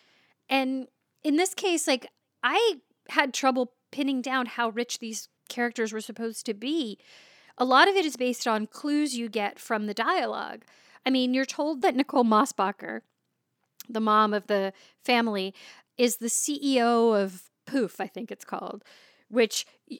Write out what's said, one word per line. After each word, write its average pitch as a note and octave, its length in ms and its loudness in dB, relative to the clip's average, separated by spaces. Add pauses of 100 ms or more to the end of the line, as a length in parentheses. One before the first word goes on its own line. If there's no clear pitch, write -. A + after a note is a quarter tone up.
(500)
And C4 380 0 (360)
in D4 120 2
this F4+ 180 2
case, E4+ 340 0
like, C4 200 0 (340)
I F4+ 340 2 (340)
had C#4 240 2
trouble B3+ 400 0 (180)
pinning C#4 300 -2
down C4 240 -2
how A#3 240 -2
rich A#3 300 -6
these A3 280 -10 (220)
characters A#3 420 -4
were A3 80 -6
supposed A3+ 460 -10
to A#3 80 -2
be. A#3 460 -4 (580)
A B3 80 0
lot C4+ 240 6
of G4 60 4
it F#4+ 100 4
is C#4+ 100 -4
based B3+ 320 -2
on G#3+ 180 0
clues D4 520 -2
you A#3 100 -4
get G3+ 320 -4
from G#3 280 -4
the G#3 60 -4
dialogue. A#3 720 -2 (420)
I C4 40 0
mean, B3+ 240 2
you're C4 120 2
told D4 360 -4
that C#4 140 2
Nicole C4 280 2
Mosbacher, G#3 800 2 (880)
the A3+ 100 -4
mom G#3+ 340 4
of G#3 140 -2
the G3 240 0 (320)
family, G#3+ 500 0 (440)
is A#3+ 200 2
the A3+ 120 -6
C D4 340 -2
E C4+ 180 2
O A#3 300 4
of G3 380 -2 (160)
Poof, A#3+ 340 -2
I G3 80 -6
think - 240 -12
it's - 140 -16
called, - 400 -10 (420)
which A3+ 380 0 (340)